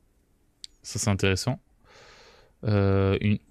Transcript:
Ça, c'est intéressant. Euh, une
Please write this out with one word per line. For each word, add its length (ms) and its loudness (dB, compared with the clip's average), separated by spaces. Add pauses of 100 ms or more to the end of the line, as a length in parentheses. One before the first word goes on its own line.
(840)
Ça, 160 -8
c'est 100 -2
intéressant. 500 -2 (1080)
Euh, 560 2
une 180 0 (100)